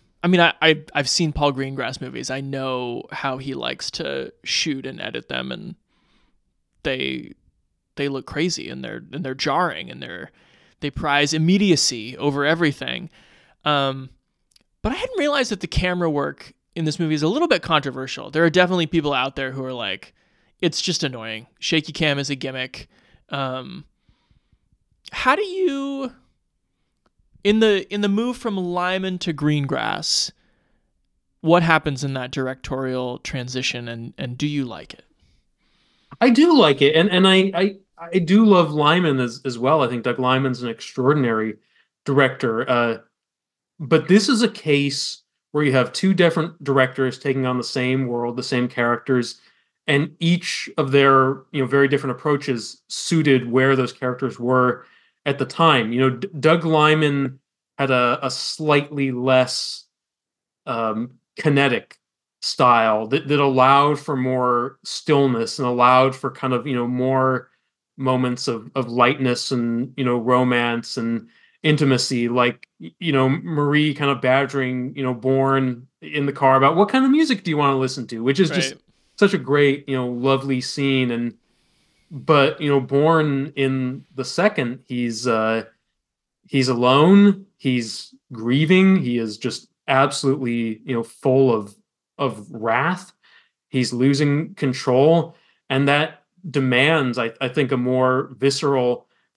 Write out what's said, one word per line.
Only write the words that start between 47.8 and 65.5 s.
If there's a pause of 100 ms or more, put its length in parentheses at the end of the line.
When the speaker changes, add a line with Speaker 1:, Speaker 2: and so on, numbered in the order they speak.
Speaker 2:
world,
the
same
characters, (460)
and
each
of
their, (100)
you
know,
very
different
approaches
suited
where
those
characters
were (400)
at
the
time.
You
know,
D-, (100)
Doug
Liman (400)
had
a,
a
slightly
less, (800)
um, (240)
kinetic (440)
style
that,
that
allowed
for
more
stillness